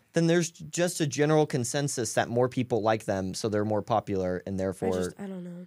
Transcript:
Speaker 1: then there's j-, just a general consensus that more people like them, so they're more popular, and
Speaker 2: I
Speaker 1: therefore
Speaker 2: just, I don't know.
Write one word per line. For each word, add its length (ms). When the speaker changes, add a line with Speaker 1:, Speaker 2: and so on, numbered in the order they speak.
Speaker 1:
then 140
there's 240
j-, 180
just 320
a 60
general 380
consensus 680
that 160
more 180
people 340
like 240
them, 280
so 160
they're 160
more 160
popular, 640
and 100
Speaker 2:
I 80
Speaker 1:
therefore 300
Speaker 2:
just, 260
I 80
don't 160
know. 240